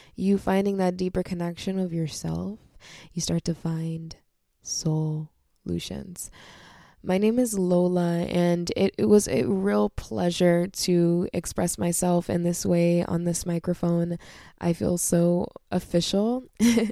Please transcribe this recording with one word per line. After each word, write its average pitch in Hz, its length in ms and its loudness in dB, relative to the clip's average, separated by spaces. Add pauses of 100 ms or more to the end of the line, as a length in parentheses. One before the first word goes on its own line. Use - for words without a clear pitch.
(140)
you 196 240 2
finding 196 400 0
that 180 180 0
deeper 185 260 -2
connection 175 560 -6
of 185 140 -4
yourself, 165 680 -6 (540)
you 170 80 -8
start 170 240 -2
to 165 100 -2
find 165 640 -8 (500)
solutions. 156 1600 -6 (720)
My 185 160 0
name 220 200 2
is 220 180 0
Lola, 180 680 2
and 175 540 0
it, - 220 2
it 202 60 0
was 208 240 6
a - 160 0
real 208 460 0
pleasure 175 760 0
to 175 680 2
express - 460 -4
myself 175 500 0
in 175 140 -2
this 175 240 -2
way 175 380 2
on 170 200 -2
this 170 220 -4
microphone. 170 720 -2 (420)
I 170 120 0
feel 175 260 -2
so 175 480 2 (240)
official. 202 720 0 (480)